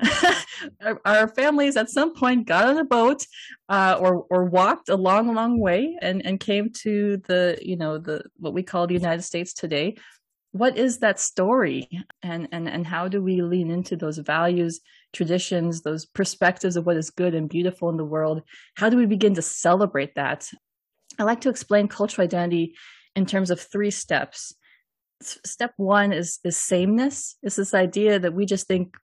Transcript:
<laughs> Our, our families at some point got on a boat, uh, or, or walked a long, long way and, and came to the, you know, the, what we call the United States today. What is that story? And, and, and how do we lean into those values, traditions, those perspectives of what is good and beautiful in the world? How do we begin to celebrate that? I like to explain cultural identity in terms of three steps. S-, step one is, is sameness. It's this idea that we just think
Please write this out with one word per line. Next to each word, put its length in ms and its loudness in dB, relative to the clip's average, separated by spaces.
<laughs> 800 0
Our, 220 -4
our 240 4
families 480 2
at 140 0
some 240 0
point 320 2
got 220 4
on 100 4
a 60 0
boat, 420 2
uh, 320 4
or, 300 2
or 140 4
walked 440 2
a 80 2
long, 380 2
long 240 2
way 420 2
and, 240 -2
and 140 -2
came 320 -2
to 340 0
the, 360 2
you 140 -4
know, 220 -4
the, 240 -8
what 180 -8
we 80 -2
call 240 -2
the 80 0
United 280 -2
States 300 -8
today. 440 -4
What 260 0
is 200 0
that 200 2
story? 720 0
And, 300 -8
and, 160 -6
and 180 -6
how 220 -4
do 120 -2
we 220 0
lean 280 0
into 260 -4
those 220 -6
values, 640 0
traditions, 720 -2
those 240 -6
perspectives 720 -2
of 100 -2
what 100 2
is 140 -4
good 240 -2
and 140 -2
beautiful 400 -2
in 80 -2
the 80 -4
world? 380 -2
How 120 0
do 80 4
we 100 4
begin 280 4
to 80 -2
celebrate 720 0
that? 340 -4
I 60 0
like 180 0
to 80 0
explain 380 2
cultural 360 -2
identity 500 0
in 100 2
terms 240 0
of 100 -2
three 300 -4
steps. 640 -6
S-, 240 -16
step 320 -6
one 360 2
is, 320 -4
is 120 -4
sameness. 840 0
It's 140 -6
this 180 -2
idea 460 2
that 140 -2
we 120 0
just 220 -2
think 340 -2